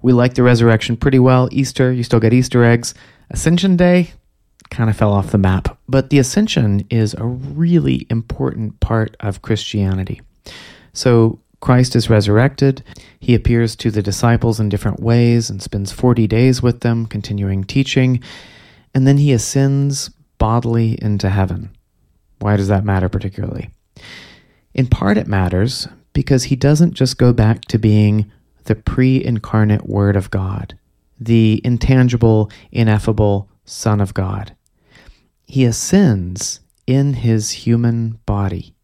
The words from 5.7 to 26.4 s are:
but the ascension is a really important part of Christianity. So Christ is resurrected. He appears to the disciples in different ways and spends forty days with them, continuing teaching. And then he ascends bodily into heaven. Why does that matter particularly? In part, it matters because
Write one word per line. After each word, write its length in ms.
but 200
the 80
ascension 720
is 280
a 80
really 840
important 680
part 400
of 220
Christianity. 800
So 460
Christ 340
is 160
resurrected. 760
He 160
appears 400
to 160
the 100
disciples 600
in 80
different 320
ways 480
and 120
spends 300
forty 340
days 380
with 160
them, 260
continuing 600
teaching. 560
And 100
then 120
he 160
ascends 760
bodily 640
into 280
heaven. 420
Why 160
does 140
that 160
matter 240
particularly? 640
In 140
part, 300
it 100
matters 640
because 320